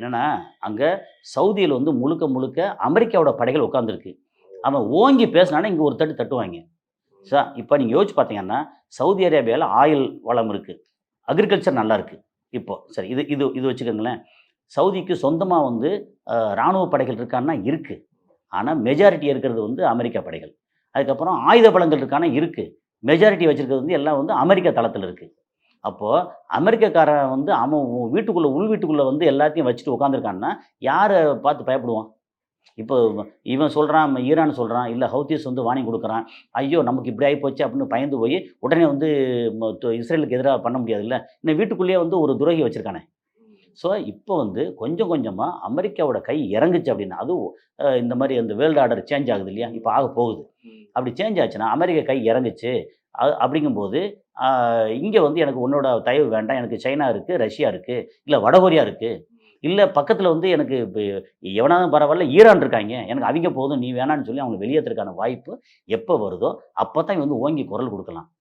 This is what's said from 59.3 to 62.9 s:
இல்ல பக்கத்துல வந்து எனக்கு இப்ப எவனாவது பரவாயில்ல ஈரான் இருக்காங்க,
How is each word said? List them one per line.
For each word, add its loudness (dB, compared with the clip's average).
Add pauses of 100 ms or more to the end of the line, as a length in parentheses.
இல்ல 2
பக்கத்துல 0
வந்து 2
எனக்கு 0
இப்ப -4 (140)
எவனாவது 2
பரவாயில்ல 2
ஈரான் 8
இருக்காங்க, -2